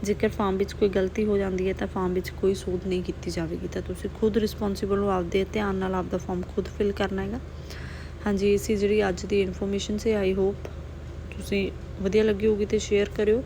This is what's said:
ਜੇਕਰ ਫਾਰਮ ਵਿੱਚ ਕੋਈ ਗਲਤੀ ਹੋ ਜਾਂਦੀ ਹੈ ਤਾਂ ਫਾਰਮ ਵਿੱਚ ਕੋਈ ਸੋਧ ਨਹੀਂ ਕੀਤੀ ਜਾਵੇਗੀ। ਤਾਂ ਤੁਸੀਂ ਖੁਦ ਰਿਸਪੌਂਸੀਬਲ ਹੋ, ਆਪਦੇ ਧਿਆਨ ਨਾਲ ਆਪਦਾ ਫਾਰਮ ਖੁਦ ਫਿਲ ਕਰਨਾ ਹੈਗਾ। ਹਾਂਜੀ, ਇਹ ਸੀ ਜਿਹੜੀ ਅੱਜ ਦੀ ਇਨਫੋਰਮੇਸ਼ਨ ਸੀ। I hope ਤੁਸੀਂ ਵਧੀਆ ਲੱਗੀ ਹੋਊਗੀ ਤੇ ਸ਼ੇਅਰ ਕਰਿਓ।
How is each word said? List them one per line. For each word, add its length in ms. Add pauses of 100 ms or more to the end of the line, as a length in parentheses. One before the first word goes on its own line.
ਜੇਕਰ 260
ਫਾਰਮ 280
ਵਿੱਚ 160
ਕੋਈ 160
ਗਲਤੀ 360
ਹੋ 120
ਜਾਂਦੀ 300
ਹੈ 60
ਤਾਂ 140
ਫਾਰਮ 260
ਵਿੱਚ 160
ਕੋਈ 240
ਸੋਧ 340
ਨਹੀਂ 160
ਕੀਤੀ 280
ਜਾਵੇਗੀ। 360
ਤਾਂ 140
ਤੁਸੀਂ 280 (100)
ਖੁਦ 180
ਰਿਸਪੌਂਸੀਬਲ 640
ਹੋ, 100
ਆਪਦੇ 440
ਧਿਆਨ 220
ਨਾਲ 200
ਆਪਦਾ 220
ਫਾਰਮ 240 (140)
ਖੁਦ 120 (100)
ਫਿਲ 140
ਕਰਨਾ 300
ਹੈਗਾ। 180 (880)
ਹਾਂਜੀ, 280
ਇਹ 40
ਸੀ 180
ਜਿਹੜੀ 340
ਅੱਜ 160
ਦੀ 160
ਇਨਫੋਰਮੇਸ਼ਨ 560
ਸੀ। 180
I 220
hope 320 (680)
ਤੁਸੀਂ 340 (300)
ਵਧੀਆ 220
ਲੱਗੀ 240
ਹੋਊਗੀ 180
ਤੇ 140
ਸ਼ੇਅਰ 300
ਕਰਿਓ। 360